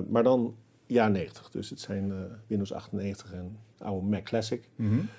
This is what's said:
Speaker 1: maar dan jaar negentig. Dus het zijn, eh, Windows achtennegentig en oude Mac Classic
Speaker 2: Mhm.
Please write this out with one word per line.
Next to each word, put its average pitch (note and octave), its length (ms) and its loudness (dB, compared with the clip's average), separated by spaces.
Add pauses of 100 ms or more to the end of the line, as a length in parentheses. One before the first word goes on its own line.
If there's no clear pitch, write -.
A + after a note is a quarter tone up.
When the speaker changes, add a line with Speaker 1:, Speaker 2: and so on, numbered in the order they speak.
Speaker 1:
maar A#2 140 4
dan A#2 340 4 (300)
jaar A#2+ 240 6
negentig. - 400 -2
Dus G2+ 200 -8
het - 100 -12
zijn, G2 320 -4
eh, F#2+ 60 -6 (280)
Windows G2+ 260 -2
achtennegentig G2 600 -6
en F2+ 260 -10 (200)
oude F#2+ 280 -4
Mac G2+ 180 2
Classic A2+ 520 -2
Speaker 2:
Mhm. A2 240 4 (180)